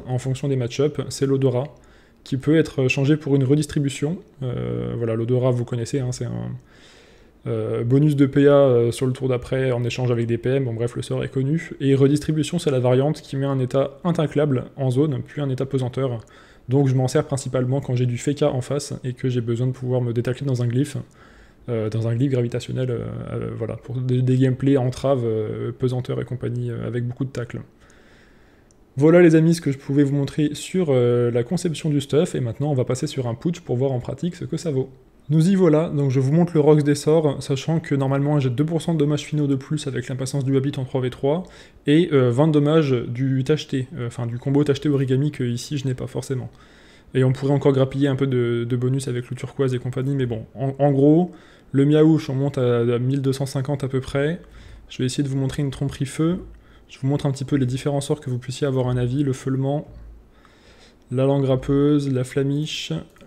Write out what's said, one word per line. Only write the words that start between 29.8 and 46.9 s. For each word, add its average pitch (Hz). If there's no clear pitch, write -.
vous 139
montrer 143
sur, 185
euh, 120
la 120
conception 165
du 143
stuff, 156
et 143
maintenant 131
on 143
va 127
passer 131
sur 123
un 117
putsch 165
pour 127
voir 135
en 120
pratique 170
ce -
que 143
ça 160
vaut. 131
Nous 160
y 202
voilà, 165
donc 143
je 131
vous 131
montre 170
le 156
Rox 151
des 147
sorts, 151
sachant 151
que 151
normalement 139
j'ai 131
deux 123
pour 160
cent 170
de 160
dommages 147
finaux 147
de 139
plus 147
avec 127
l'impassance 131
du 135
Habit 135
en 131
trois 131
v 127
trois, 147
et, 160
euh, 127
vingt 143
dommages 147
du 123
Tacheté, 135
euh, 120
enfin 120
du 117
combo 139
Tacheté 143
Origami 139
que 131
ici 120
je 127
n'ai 127
pas 120
forcément. 123